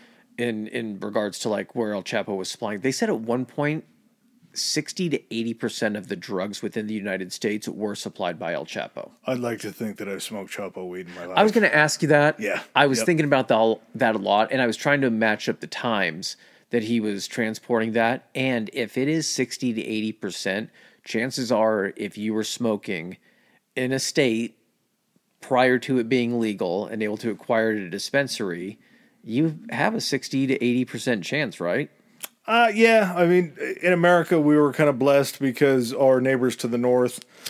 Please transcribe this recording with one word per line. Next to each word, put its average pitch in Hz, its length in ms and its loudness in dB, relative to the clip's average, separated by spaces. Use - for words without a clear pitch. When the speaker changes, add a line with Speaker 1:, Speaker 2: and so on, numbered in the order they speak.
Speaker 1:
in, 110 300 -4
in 110 320 -8
regards 104 400 -4
to, 117 100 -4
like, 101 260 -4
where 107 180 -2
El 98 100 -4
Chapo 104 320 -4
was 92 140 -6
supplying. 104 320 -6
They 131 100 0
said 220 180 -2
at 139 100 -2
one 117 260 -2
point, 151 400 -4
sixty - 560 -4
to 139 120 -2
eighty 113 200 -4
percent 107 440 -4
of 98 100 -12
the 98 80 -6
drugs 95 460 -6
within 107 260 -6
the 107 60 -6
United 95 400 -6
States 107 340 -4
were 104 260 -6
supplied 90 460 -6
by 87 140 -6
El 71 120 -6
Chapo. - 460 -10
Speaker 2:
I'd 127 140 -2
like 117 200 -4
to 104 120 -10
think 104 260 -10
that 101 100 -10
I've 95 160 -8
smoked 101 300 -12
Chapo 95 340 -10
weed 90 200 -10
in 87 80 -18
my 87 100 -12
life. 90 120 -2
Speaker 1:
I 202 60 8
was 214 80 4
gonna 214 160 4
ask 151 340 4
you 156 60 2
that. 147 320 6
Speaker 2:
Yeah. 101 220 -4
Speaker 1:
I 139 140 6
was 127 120 2
Speaker 2:
Yep. 113 60 0
Speaker 1:
thinking 156 200 2
about 139 240 2
the, 113 280 4
that 113 200 2
a - 20 -2
lot, 101 360 2
and 131 80 0
I 123 40 2
was 113 120 -2
trying 143 240 2
to 135 80 2
match 110 400 0
up - 100 -4
the - 80 -12
times 95 720 -2
that 120 140 0
he 113 180 0
was 104 260 -4
transporting 113 640 -2
that. 117 420 0
And 127 380 -2
if 117 260 -6
it 135 120 0
is 156 180 -2
sixty 123 460 -2
to 110 120 -4
eighty 110 280 -4
percent, 98 560 -6
chances 123 480 -4
are, 110 460 2
if 104 200 -8
you 107 160 -4
were 107 120 -2
smoking 98 720 -4
in 127 160 -2
a 135 80 0
state 117 580 0
prior 127 380 4
to 131 200 0
it 113 80 0
being 120 320 2
legal 101 480 -2
and 110 160 -6
able 107 140 -2
to 117 120 -4
acquire 113 440 0
it 107 80 -4
at 92 60 -8
a - 20 -12
dispensary, 101 920 -4
you 156 380 0
have 180 240 0
a 233 60 -4
sixty - 480 -2
to 131 60 0
eighty 123 220 2
percent 113 400 -4
chance, 131 340 -4
right? 92 300 -2
Speaker 2:
Uh, 226 280 4
yeah. 220 400 6
I 175 100 4
mean, 175 320 2
in 180 100 4
America, 175 480 4
we 151 160 6
were 147 160 6
kinda 147 220 4
blessed 135 460 2
because 135 560 2
our 131 260 4
neighbors 127 360 2
to 127 100 -4
the 120 100 -2
north 123 420 2